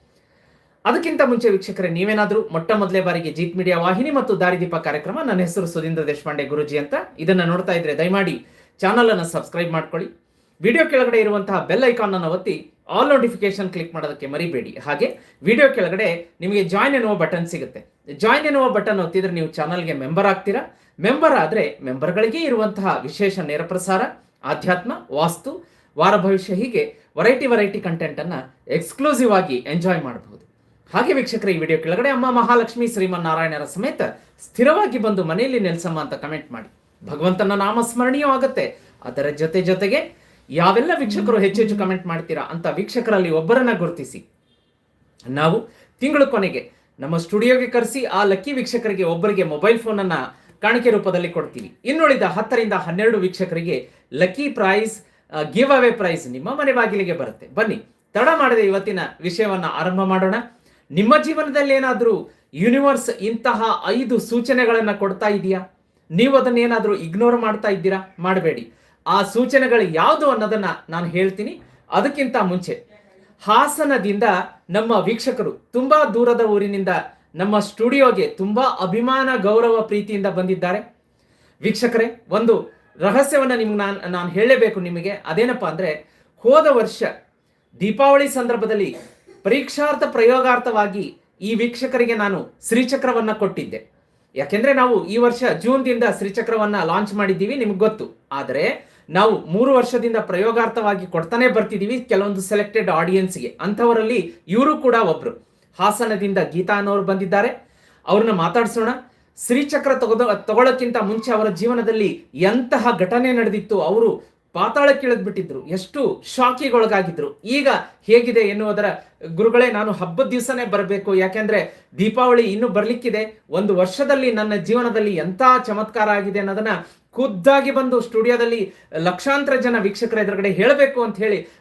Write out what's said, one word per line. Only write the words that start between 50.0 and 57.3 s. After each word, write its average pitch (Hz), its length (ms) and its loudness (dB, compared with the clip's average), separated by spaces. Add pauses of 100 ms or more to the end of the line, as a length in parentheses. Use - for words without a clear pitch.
ಕಾಣಿಕೆ 233 280 4
ರೂಪದಲ್ಲಿ 180 400 2
ಕೊಡ್ತೀವಿ. - 560 -8
ಇನ್ನುಳಿದ 285 360 2
ಹತ್ತರಿಂದ 208 520 -2
ಹನ್ನೆರಡು 185 440 0
ವೀಕ್ಷಕರಿಗೆ 175 720 -4 (240)
ಲಕ್ಕಿ 185 360 0
ಪ್ರೈಸ್, 214 540 -2 (300)
ಆ, 156 80 -4
ಗಿವ್ 190 300 2
ಅವೇ 247 200 6
ಪ್ರೈಸ್ 175 360 -4
ನಿಮ್ಮ 131 220 -10
ಮನೆ 277 240 0
ಬಾಗಿಲಿಗೆ 196 400 0
ಬರುತ್ತೆ. - 340 -10